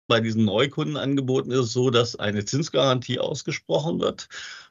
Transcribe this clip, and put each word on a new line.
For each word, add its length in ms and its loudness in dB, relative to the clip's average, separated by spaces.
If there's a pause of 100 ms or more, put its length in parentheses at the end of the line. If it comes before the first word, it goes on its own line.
Bei 140 4
diesen 240 2
Neukundenangeboten 1080 0
ist 80 0
es 140 0
so, 180 2
dass 240 2
eine 300 -2
Zinsgarantie 760 0
ausgesprochen 800 -2
wird, 300 -4 (420)